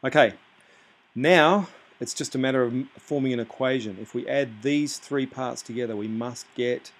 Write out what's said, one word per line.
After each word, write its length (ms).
Okay, 300
now 540
it's 160
just 200
a 40
matter 240
of 100
m-, 240
forming 360
an 80
equation. 600
If 140
we 140
add 340
these 360
three 280
parts 360
together, 340
we 120
must 460
get 460